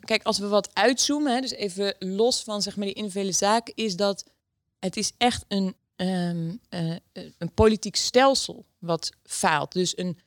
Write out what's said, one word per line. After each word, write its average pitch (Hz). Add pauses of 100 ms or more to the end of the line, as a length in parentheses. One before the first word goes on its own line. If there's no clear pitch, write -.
kijk, 220
als 208
we 202
wat 202
uitzoomen, 269
hè, 254
dus 262
even 196
los 202
van, 208
zeg 202
maar, 202
die 196
individuele 196
zaken, 208
is 208
dat 202 (540)
het 185
is 208
echt 240
een, 190 (220)
ehm, 175 (140)
eh, 165
eh, 175 (380)
een 170
politiek 220
stelsel - (140)
wat 170 (120)
faalt. 151
Dus 180
een 180